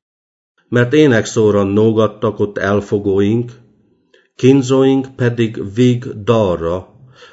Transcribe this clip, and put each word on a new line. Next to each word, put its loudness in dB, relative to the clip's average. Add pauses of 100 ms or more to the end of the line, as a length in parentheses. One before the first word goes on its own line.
(680)
mert 0
énekszóran 2
nógattak 0
ott -4
elfogóink, -2 (840)
kínzóink 2
pedig -4
vég 0
dalra, -2 (460)